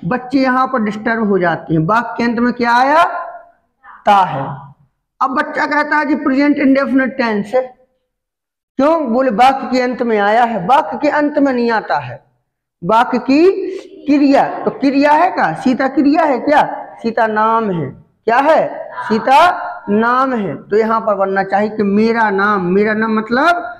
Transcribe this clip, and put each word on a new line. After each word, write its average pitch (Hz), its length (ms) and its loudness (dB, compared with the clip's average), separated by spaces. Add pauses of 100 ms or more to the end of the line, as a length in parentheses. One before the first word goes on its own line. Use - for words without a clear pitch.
बच्चे 240 340 -4
यहाँ 262 280 0
पर 262 160 -2
disturb 214 440 -4
हो 196 120 2
जाते 165 340 -2
हैं। 160 80 2
वाक्य 220 360 -2
के 233 60 -2
अंत 233 160 -2
में 240 140 0
क्या 240 220 0
आया? 277 280 4 (1000)
ता 196 180 4
है। 143 200 -4 (800)
अब 269 80 0
बच्चा 254 360 -4
कहता 294 320 -2
है 302 80 0
जी 285 100 0
present 285 420 0
indefinite 269 600 0
tense 214 380 -2
है। 254 60 2 (1160)
क्यों? 294 340 0
बोले 262 180 0
वाक्य 254 400 2
के 254 100 0
अंत 254 200 -4
में 233 160 0
आया 214 260 2
है। 226 240 -2
वाक्य 269 340 2
के 294 80 0
अंत 294 280 0
में 277 160 2
नहीं 240 180 0
आता 208 280 -2
है, 127 240 -12 (580)
वाक्य 233 380 0
की 302 320 4 (540)
क्रिया। 269 580 2
तो - 80 -2
क्रिया 277 400 2
है 320 200 4
क्या? 208 220 -2
सीता 254 340 0
क्रिया 285 360 2
है 277 160 0
क्या? 285 240 2 (320)
सीता 226 320 -2
नाम 220 440 0
है। 156 180 -4 (360)
क्या 226 120 2
है? 269 500 0 (160)
सीता 240 360 2 (500)
नाम 240 440 0
है। 202 220 -4 (140)
तो 202 80 0
यहाँ 220 240 0
पर 214 140 0
बनना 190 280 0
चाहिए 196 260 -2
कि 214 140 -4
मेरा 220 460 2
नाम, 196 360 0
मेरा 208 280 2
नाम 220 200 -2
मतलब 262 680 -2